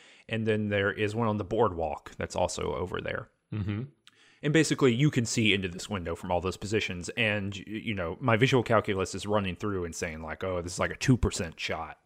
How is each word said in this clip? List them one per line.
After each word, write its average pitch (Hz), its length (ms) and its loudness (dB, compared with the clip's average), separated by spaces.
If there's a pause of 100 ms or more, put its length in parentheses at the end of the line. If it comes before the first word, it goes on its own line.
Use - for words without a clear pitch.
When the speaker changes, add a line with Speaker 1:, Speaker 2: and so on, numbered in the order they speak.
(280)
Speaker 1:
And 110 160 -2
then 107 260 2
there 101 200 2
is 104 240 0
one 113 140 0
on 107 80 0
the 101 80 -2
boardwalk 90 720 0
that's - 160 -6
also 87 400 0
over 87 260 -4
there. - 280 -6 (260)
Speaker 2:
Mm-hmm. 107 280 -2 (600)
Speaker 1:
And 151 120 2
basically, 147 400 6
you 143 160 4
can 117 160 2
see 107 260 4
into 95 160 2
this 87 220 -10
window 85 240 -4
from 92 180 -4
all 87 80 2
those 87 160 -2
positions. 95 540 -2
And, 104 440 0
y-, 92 80 -12 (220)
you 110 100 -4
know, 85 260 -4
my 113 180 4
visual 127 240 6
calculus 98 520 2
is 95 120 -8
running 101 280 0
through 95 300 -4
and 82 100 -8
saying, 82 280 -6
like, 78 200 -10
"Oh, 92 200 -2
this 90 100 -6
is, - 60 -6
like, 87 140 0
a - 40 -12
two 127 220 4
percent 87 420 -4
shot. 80 460 -6